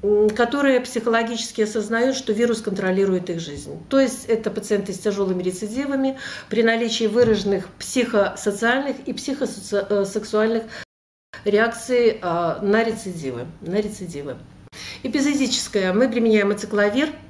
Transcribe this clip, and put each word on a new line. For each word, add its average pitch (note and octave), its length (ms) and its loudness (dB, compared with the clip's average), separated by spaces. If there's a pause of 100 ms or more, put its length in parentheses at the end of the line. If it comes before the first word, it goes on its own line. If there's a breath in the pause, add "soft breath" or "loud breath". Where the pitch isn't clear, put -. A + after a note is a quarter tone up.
м, G#3 260 6
которые B3 520 2
психологически A3+ 800 -2
осознают, A3+ 560 0
что - 160 -2
вирус A3+ 280 2
контролирует F#3 680 0
их E3 100 -4
жизнь. C#3+ 380 -10 (100)
То C4+ 100 2
есть C4+ 280 2
это A3 260 0
пациенты G3 400 -2
с F#3 80 -8
тяжёлыми F#3+ 420 0
рецидивами C4+ 760 -2 (320 loud breath)
при A3+ 140 2
наличии A3+ 420 2
выраженных G3+ 640 2 (100)
психосоциальных A#3 1300 0
и B3 80 -6
психосоци-, G#3+ 760 -4
э, G3+ 140 2
сексуальных A3 600 0 (840 loud breath)
реакций, A3+ 760 2
а, E3+ 400 -2
на G#3 220 4
рецидивы, E3 600 -6 (160)
на F3+ 180 -4
рецидивы. E3 560 -8 (680 loud breath)
Эпизодическая. C4 920 0
Мы A#3+ 160 4
применяем A3 420 4
ацикловир G#3 580 0 (200)